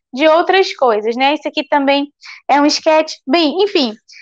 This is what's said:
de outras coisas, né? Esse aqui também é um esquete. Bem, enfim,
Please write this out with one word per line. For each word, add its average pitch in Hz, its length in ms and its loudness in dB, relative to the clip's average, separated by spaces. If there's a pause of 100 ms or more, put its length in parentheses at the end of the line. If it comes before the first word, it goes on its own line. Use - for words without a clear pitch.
(140)
de 269 160 -2
outras 349 440 2
coisas, 226 440 -2
né? 277 160 0
Esse 302 160 -6
aqui 294 180 -6
também 285 440 0 (380)
é 285 120 2
um 285 40 2
esquete. 311 500 0 (120)
Bem, 320 360 0
enfim, 330 300 -2 (280)